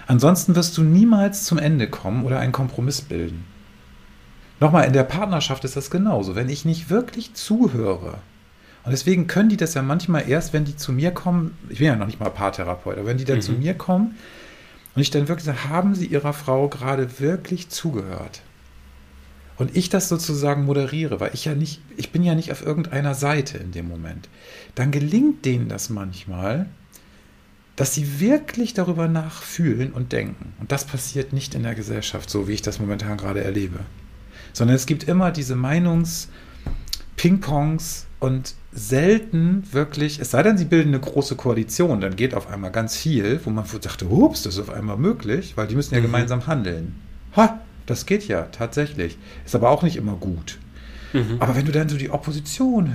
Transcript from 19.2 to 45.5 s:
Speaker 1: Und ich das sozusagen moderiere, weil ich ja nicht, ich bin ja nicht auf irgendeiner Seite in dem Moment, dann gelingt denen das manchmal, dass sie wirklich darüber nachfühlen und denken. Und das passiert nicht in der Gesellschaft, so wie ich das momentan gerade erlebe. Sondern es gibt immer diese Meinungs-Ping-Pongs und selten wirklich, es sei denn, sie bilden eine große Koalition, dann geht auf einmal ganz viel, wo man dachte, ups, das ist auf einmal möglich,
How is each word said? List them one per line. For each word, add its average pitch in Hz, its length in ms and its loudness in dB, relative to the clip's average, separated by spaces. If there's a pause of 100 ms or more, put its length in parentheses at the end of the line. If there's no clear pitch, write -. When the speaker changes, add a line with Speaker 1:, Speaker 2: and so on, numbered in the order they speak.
Speaker 1:
Und - 180 -2
ich 180 140 2
das 185 180 0
sozusagen 143 560 0
moderiere, 143 560 0
weil 104 140 -2
ich - 100 -8
ja 156 100 -2
nicht, 151 260 -4 (160)
ich - 140 -10
bin 175 140 2
ja 175 100 4
nicht 160 160 0
auf 143 140 -8
irgendeiner 143 500 -2
Seite 143 440 -2
in 90 120 -8
dem 85 180 -8
Moment, 82 400 -10 (460)
dann 135 160 0
gelingt 160 540 2
denen 123 240 0
das 101 220 -6
manchmal, 98 760 -4 (1120)
dass 131 180 0
sie 143 260 -2
wirklich 240 540 2
darüber 170 340 0
nachfühlen 156 840 -2
und 123 200 -6
denken. 107 480 -4
Und 113 120 -6
das 139 120 -2
passiert 135 480 -6
nicht 135 220 -4
in 120 80 -4
der 117 140 -4
Gesellschaft, 107 540 -6
so 101 180 -2
wie 101 40 -2
ich 104 100 -4
das 107 180 -4
momentan 104 360 -4
gerade 98 280 -4
erlebe. 98 340 -4 (760)
Sondern 120 240 4
es 127 100 0
gibt 147 180 0
immer 180 260 4
diese 139 240 -2
Meinungs-Ping-Pongs 165 2500 0 (140)
und 131 340 -2 (180)
selten 170 1000 4
wirklich, 147 480 0
es - 100 -6
sei 147 120 6
denn, 214 140 6
sie 175 80 2
bilden 160 260 4
eine 135 100 2
große - 360 -2
Koalition, 120 640 2
dann 95 160 -2
geht 120 180 0
auf 101 140 -6
einmal 98 220 -6
ganz 110 260 -2
viel, 131 480 2
wo 113 60 -4
man 107 140 -2 (180)
dachte, - 240 -8
ups, 160 360 6
das 90 120 -6
ist 98 60 -4
auf 101 100 -8
einmal 104 260 -4
möglich, 165 600 -2